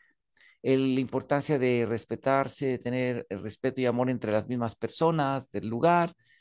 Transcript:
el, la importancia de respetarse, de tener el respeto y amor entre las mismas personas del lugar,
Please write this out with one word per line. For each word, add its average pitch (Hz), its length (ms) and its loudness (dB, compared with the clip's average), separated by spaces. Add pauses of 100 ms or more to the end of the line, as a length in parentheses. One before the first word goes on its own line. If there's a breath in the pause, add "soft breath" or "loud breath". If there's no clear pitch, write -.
(640 soft breath)
el, 131 320 2
la 131 60 0
importancia 135 580 0
de 123 280 2
respetarse, 135 800 -2
de 127 120 -2
tener 123 500 -2
el 95 140 -6
respeto 127 380 -4
y 127 40 2
amor 123 240 2
entre 110 220 -2
las 107 160 2
mismas 120 280 -4
personas 139 760 0
del 101 180 -4
lugar, 170 440 2 (280 soft breath)